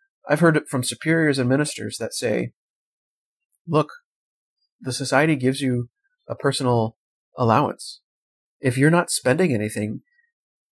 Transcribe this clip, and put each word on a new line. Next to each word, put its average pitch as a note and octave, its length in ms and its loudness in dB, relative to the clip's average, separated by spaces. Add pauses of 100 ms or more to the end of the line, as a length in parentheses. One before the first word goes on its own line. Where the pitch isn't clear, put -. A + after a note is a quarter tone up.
(300)
I've D3+ 120 0
heard E3 160 6
it - 120 -4
from B2+ 140 -2
superiors D#3 560 0
and B2 100 2
ministers C3+ 480 -2
that A2 160 -8
say, A#2+ 380 -2 (1160)
"Look, D3+ 220 0 (880)
the C3 140 -8
society C#3+ 420 0
gives C3 260 -2
you B2 280 -2 (380)
a A#2 80 -8
personal B2 640 0 (400)
allowance. A#2+ 640 0 (600)
If B2+ 160 0
you're C#3+ 140 6
not F3 180 2
spending D#3 440 0
anything, G#2+ 480 -4 (680)